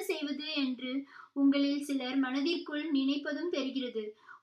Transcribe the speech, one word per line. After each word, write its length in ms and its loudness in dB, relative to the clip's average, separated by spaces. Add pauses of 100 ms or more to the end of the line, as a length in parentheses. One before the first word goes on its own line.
செய்வது 440 -4 (100)
என்று 360 -2 (420)
உங்களில் 500 4
சிலர் 320 -2
மனதிற்குள் 720 0
நினைப்பதும் 640 0
தெரிகிறது. 520 -2 (380)